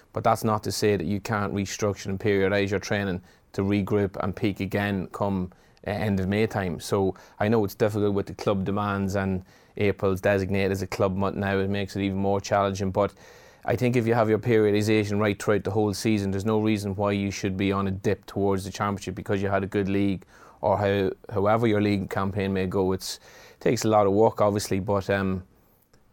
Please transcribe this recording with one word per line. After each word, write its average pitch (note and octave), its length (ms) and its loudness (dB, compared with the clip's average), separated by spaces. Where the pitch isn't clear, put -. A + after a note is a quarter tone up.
but G#2+ 120 -6
that's A2+ 200 2
not G#2+ 200 0
to - 80 -6
say G#2 240 2
that F2 100 -4
you G2 140 -2
can't G#2 340 -2
restructure G2+ 540 -4
and F#2+ 120 -6
periodise G2+ 520 2
your G2 80 0
training G2 420 -2
to - 100 -2
regroup G2+ 600 0
and F#2 120 -4
peak G2+ 240 -2
again G2 520 -2
come, F#2+ 400 -2
uh, F#2+ 60 -4
end G2+ 280 -2
of F#2 80 0
May G#2 200 2
time. F#2+ 320 -4
So F#2+ 340 0
I G#2 80 0
know A2+ 160 2
it's F#2+ 120 -4
difficult G#2 400 0
with G2 100 -2
the - 80 -12
club G2 320 -2
demands, G2 500 -2
and F#2+ 280 -2
April's G2 440 0
designated G2 500 2
as G2 100 -2
a F#2 60 -6
club F#2+ 280 0
month G2 200 -2
now. G2 240 0
It G2 100 0
makes G2+ 260 -4
it G2 60 -2
even G2 160 0
more G2 240 0
challenging, G2+ 480 0
but G2 240 0
I - 120 0
think B2 180 0
if A#2 100 2
you A2+ 80 2
have A#2 140 4
your G#2+ 120 4
periodisation G#2 800 4
right G#2 220 0
throughout G#2 220 2
the G2+ 80 -2
whole G#2 220 0
season, G2+ 380 0
there's G2 120 -4
no A2 160 2
reason G#2 360 0
why G2+ 180 0
you G2+ 180 -2
should F#2+ 240 -4
be F#2+ 160 0
on G2 160 0
a G2 40 -2
dip G2 340 -2
towards G2 400 -2
the F#2+ 60 -8
championship G2 440 -4
because G#2 260 -4
you G2 60 -2
had G2 160 0
a G2 40 -4
good G2+ 200 0
league, G2 380 0
or G2 180 2
how, G2 340 2
however G#2+ 320 2
your G#2 140 2
league G2+ 300 0
campaign G2 420 -2
may F#2+ 140 0
go. F#2 260 0
It's, - 300 -6
takes - 240 0
a - 20 4
lot G#2+ 180 6
of G2 60 4
work, G#2+ 300 4
obviously, G2+ 400 0
but, G2 280 -2
um, F#2+ 340 0